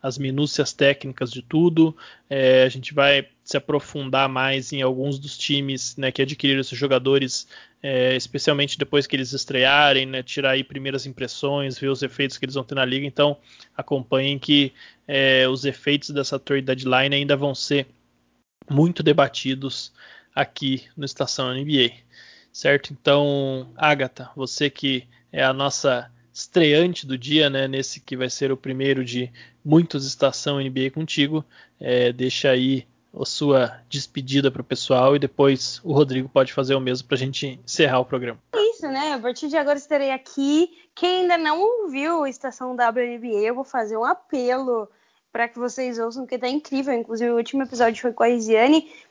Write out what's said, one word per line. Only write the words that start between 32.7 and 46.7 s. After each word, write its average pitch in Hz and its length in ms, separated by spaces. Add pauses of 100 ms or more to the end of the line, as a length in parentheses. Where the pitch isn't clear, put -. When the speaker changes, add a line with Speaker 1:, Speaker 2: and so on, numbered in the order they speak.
Speaker 1:
a 135 120
sua 135 540 (100)
despedida 135 600
pro 131 140
pessoal 131 500
e 147 40
depois 139 680
o 160 80
Rodrigo 135 380
pode 135 220
fazer 139 220
o 135 60
mesmo 127 260
pra 139 120
gente 131 440
encerrar 135 360
o 127 80
programa. 123 320 (160)
Speaker 2:
É 440 160
isso, 320 180
né? 277 240
A 269 60
partir 247 300
de 285 80
agora 294 200
estarei 277 340
aqui. 285 600 (240)
Quem 370 280
ainda 349 140
não 320 240
ouviu 339 640
a 277 80
Estação 254 440
W 240 320
N 240 120
B 226 180
A, 202 120
eu 240 60
vou 269 100
fazer 220 340
um 226 60
apelo 254 840 (420)
pra 233 180
que 240 100
vocês 247 400
ouçam, 233 260
porque 247 140
tá 247 100
incrível. 277 460